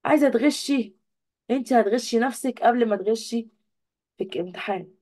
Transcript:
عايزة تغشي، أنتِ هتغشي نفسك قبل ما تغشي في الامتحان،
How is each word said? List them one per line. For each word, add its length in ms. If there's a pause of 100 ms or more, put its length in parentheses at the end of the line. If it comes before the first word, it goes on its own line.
عايزة 240
تغشي، 640 (560)
أنتِ 220
هتغشي 460
نفسك 440
قبل 260
ما 80
تغشي 520 (720)
في 60
الامتحان، 640 (140)